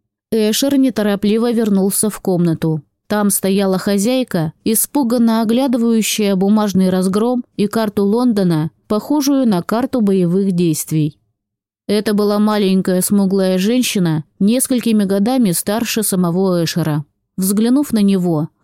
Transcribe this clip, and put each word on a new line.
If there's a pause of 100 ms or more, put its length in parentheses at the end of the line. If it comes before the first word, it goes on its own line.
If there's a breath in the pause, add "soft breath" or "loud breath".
(320)
Эшер
неторопливо
вернулся
в
комнату. (240)
Там
стояла
хозяйка, (120)
испуганно
оглядывающая
бумажный
разгром (100)
и
карту
Лондона, (160)
похожую
на
карту
боевых
действий. (680)
Это
была
маленькая
смуглая
женщина, (140)
несколькими
годами
старше
самого
Эшера. (320)
Взглянув
на
него, (140)